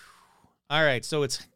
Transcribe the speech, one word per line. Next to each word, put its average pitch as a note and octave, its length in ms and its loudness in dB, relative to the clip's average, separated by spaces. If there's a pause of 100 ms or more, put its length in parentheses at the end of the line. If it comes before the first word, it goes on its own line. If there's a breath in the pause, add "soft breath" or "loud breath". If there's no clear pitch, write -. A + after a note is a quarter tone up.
(680 loud breath)
All D3+ 140 2
right, C3 220 2
so D3+ 180 -2
it's - 340 -4